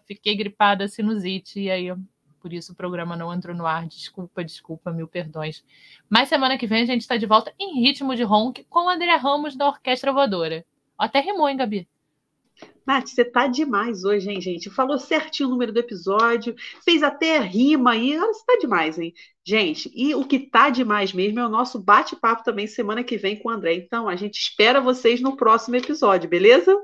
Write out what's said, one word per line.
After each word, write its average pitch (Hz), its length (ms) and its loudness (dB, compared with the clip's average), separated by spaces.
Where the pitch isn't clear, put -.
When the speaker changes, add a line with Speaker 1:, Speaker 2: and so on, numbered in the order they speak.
Speaker 1:
fiquei 208 280 -4
gripada, 202 520 0
sinusite, 202 720 -4
e 196 100 -2
aí, 180 220 -4
por 175 100 -14
isso 175 220 -12
o - 20 -20
programa 170 400 -6
não 170 180 -8
entrou 175 220 -8
no 170 120 -6
ar. 160 200 -2
Desculpa, - 560 -12
desculpa, 165 480 -12
mil 165 160 -8
perdões. 156 560 -10
Mas 240 200 4
semana 269 280 2
que 247 100 -6
vem 220 140 2
a 240 40 2
gente 240 220 -2
tá 247 80 -2
de 220 120 -2
volta 214 320 2
em 370 200 -6
ritmo 269 360 0
de 240 80 0
ronque 214 460 0
com 349 200 2
a 359 60 2
André 339 200 2
Ramos 285 400 0
da 285 120 0
Orquestra 269 440 -2
Voadora. 180 540 0
Até 233 220 0
rimou, 330 280 0
hein, 277 100 -2
Gabi? 208 300 -4
Speaker 2:
Nath, 269 220 -2
você 240 140 2
tá 247 220 2
demais 240 580 -2
hoje, 202 280 0
hein, 190 100 -6
gente? 180 300 -8
Falou 269 260 0
certinho 294 500 -2
o 247 40 -2
número 247 200 -2
do 214 80 0
episódio, 226 760 0
fez 330 200 4
até 311 340 2
rima 247 540 4
aí. 247 260 0
Olha, 427 160 0
você - 120 -18
tá - 140 4
demais, 165 380 0
hein? 170 160 -6
Gente, 185 480 -2
e 269 220 0
o 262 100 -2
que 269 140 0
tá 269 320 2
demais 208 420 -2
mesmo 208 260 -2
é 240 60 -2
o 226 40 -4
nosso 240 300 -4
bate-papo 226 640 0
também 214 220 -4
semana 220 380 -6
que 247 140 -6
vem 202 200 -4
com 226 120 -10
o - 20 -4
André. 170 240 -2
Então, 214 340 -6
a 180 60 -4
gente 202 240 -8
espera 247 420 2
vocês 247 400 2
no 269 160 -2
próximo 226 380 2
episódio, 220 540 2
beleza? 240 540 6